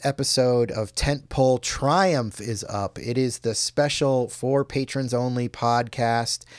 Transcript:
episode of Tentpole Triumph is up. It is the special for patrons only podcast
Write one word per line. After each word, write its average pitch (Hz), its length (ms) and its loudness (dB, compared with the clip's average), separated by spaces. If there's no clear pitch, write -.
episode 123 680 2
of 107 240 -4
Tentpole 135 680 2
Triumph 143 760 0
is 104 300 -6
up. 101 300 -4
It 120 180 -2
is 127 220 0
the 113 140 -2
special 135 760 0
for 139 340 0
patrons 135 500 -4
only 123 360 0
podcast 117 960 0